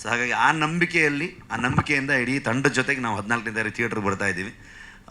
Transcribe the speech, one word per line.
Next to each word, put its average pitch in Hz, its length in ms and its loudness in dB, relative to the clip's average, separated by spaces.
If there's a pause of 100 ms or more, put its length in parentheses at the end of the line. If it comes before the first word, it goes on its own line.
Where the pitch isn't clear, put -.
So 107 80 -6
ಹಾಗಾಗಿ 120 220 0
ಆ 117 200 4
ನಂಬಿಕೆಯಲ್ಲಿ, 156 840 0 (160)
ಆ 110 40 -2
ನಂಬಿಕೆಯಿಂದ 135 540 2
ಇಡೀ 131 300 2
ತಂಡದ 135 320 2
ಜೊತೆಗೆ 131 300 0
ನಾವು 113 160 -2
ಹದಿನಾಲ್ಕನೇ 110 360 -2
ತಾರೀಕು 107 220 -4
ಥಿಯೇಟರ್‌ಗೆ 110 300 -2
ಬರ್ತಾ 98 220 0
ಇದ್ದೀವಿ. 92 280 -4 (560)